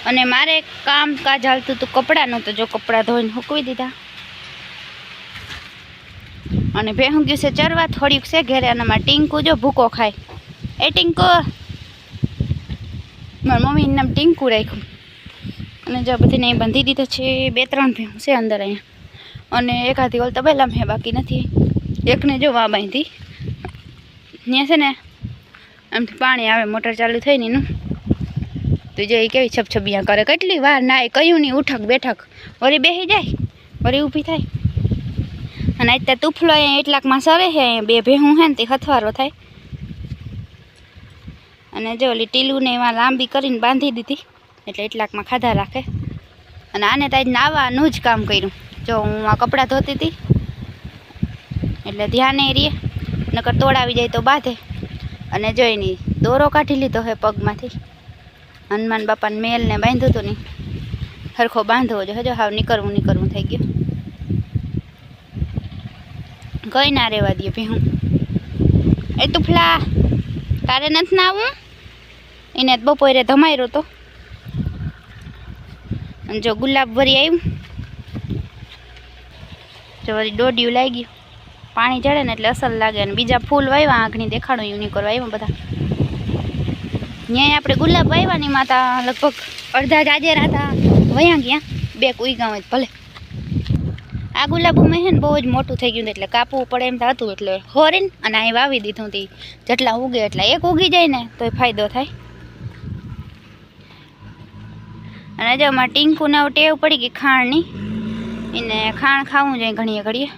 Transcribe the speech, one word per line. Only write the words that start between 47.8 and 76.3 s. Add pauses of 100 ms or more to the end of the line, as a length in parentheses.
જ (120)
કામ
કર્યું. (320)
જો (100)
હું (180)
આ
કપડાં
ધોતી
હતી (1700)
એટલે
ધ્યાન
એ
રીએ, (600)
નકર
તોડાવી
જાય
તો
બાંધે. (800)
અને
જો
એની (280)
દોરો
કાઢી
લીધો
હે
પગમાંથી, (1000)
હનુમાન
બાપાને
મેલને
બાંધ્યો
હતો
ને, (1000)
સરખો
બાંધવો
જોઈએ.
જો
હાવ
નીકળવું
નીકળવું
થઈ
ગયું, (3000)
કઈ
ના
રહેવા
દે
ભેહું. (1400)
એ
તુફલા, (880)
તારે
નથી
ના
આવું? (1040)
એને
તો
બપોરે
ધમાયરો
તો. (2500)
અને